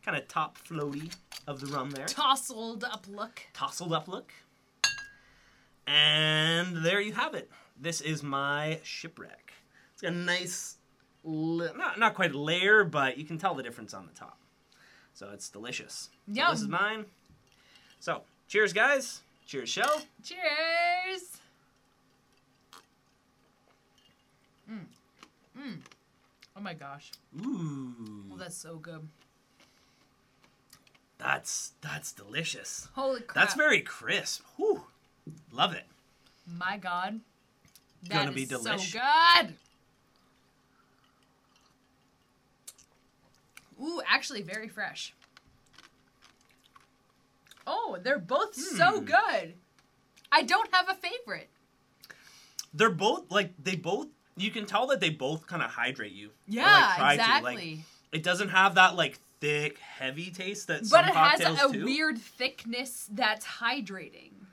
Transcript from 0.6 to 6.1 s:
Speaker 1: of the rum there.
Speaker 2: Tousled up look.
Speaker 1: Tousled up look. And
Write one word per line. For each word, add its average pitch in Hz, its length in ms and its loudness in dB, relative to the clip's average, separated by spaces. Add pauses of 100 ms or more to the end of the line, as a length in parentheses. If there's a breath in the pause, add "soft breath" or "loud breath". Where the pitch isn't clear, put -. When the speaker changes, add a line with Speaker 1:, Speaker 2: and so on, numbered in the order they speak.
Speaker 1:
of 135 140 -10
the 143 60 -10
rum 139 240 -6
there. 139 160 -8
Speaker 2:
Tousled 233 760 -2
up 214 240 -10
look. 208 340 -10 (120)
Speaker 1:
Tousled 165 400 -6
up 156 160 -4
look. - 240 -12 (1500 soft breath)
And 156 920 4